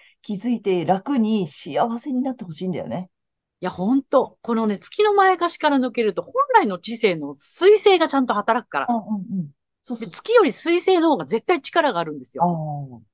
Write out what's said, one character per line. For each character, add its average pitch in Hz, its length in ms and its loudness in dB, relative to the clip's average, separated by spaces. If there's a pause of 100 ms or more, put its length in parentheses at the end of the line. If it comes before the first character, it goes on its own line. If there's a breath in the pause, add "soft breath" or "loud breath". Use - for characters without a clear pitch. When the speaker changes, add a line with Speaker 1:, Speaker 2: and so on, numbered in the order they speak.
(220 soft breath)
Speaker 1:
気 208 140 -8
づ 226 140 -6
い 233 120 -2
て 180 240 0
楽 190 320 0
に 214 300 0
幸 - 520 -4
せ 302 120 -10
に 254 100 -2
な 262 100 -4
っ 254 40 -10
て 220 80 -16
ほ 180 80 -12
し 156 100 -16
い 185 80 -4
ん - 20 -2
だ 139 80 -6
よ - 80 -10
ね。 180 220 -8 (500)
Speaker 2:
い 180 60 -8
や、 180 60 -4
ほ 196 220 -2
ん 269 100 2
と。 - 380 0
こ 233 140 -4
の 226 120 0
ね、 202 100 -2
月 - 260 -4
の 415 100 4
ま 392 140 6
や 370 100 4
か 339 120 0
し - 80 -6
か 311 120 2
ら 285 80 4
抜 254 140 0
け 233 120 0
る 208 100 0
と、 - 80 -4
本 - 120 -14 (200)
来 392 140 4
の 185 100 -2
知 226 200 -8
性 190 180 2
の 147 140 -8
彗 330 480 2
星 381 200 6
が 320 100 0
ち - 60 -4
ゃ 277 80 2
ん 247 60 0
と 240 80 -2
働 226 300 0
く - 40 -20
か 143 120 -4
ら。 131 80 -4
Speaker 1:
う 240 40 0
ん、 - 40 0
う - 20 -6
ん、 190 400 -6
う 170 40 -4
ん。 143 60 -12 (320)
そ 247 140 -10
う - 20 -8
そ 220 80 -12
う - 0 -
そ - 0 -
う。 - 0 -
Speaker 2:
で、 170 60 -12
月 - 220 -4
よ 466 100 8
り 277 80 2
彗 339 240 -2
星 359 240 2
の 320 100 4
方 269 80 2
が 156 80 -8
絶 190 200 -4
対 330 160 0
力 311 300 0
が 170 80 -2
あ 170 40 0
る 156 100 -8
ん 143 60 -12
で 127 60 -16
す - 120 -16
よ。 160 60 0
Speaker 1:
あ 151 540 -4
あ。 113 40 -20 (120)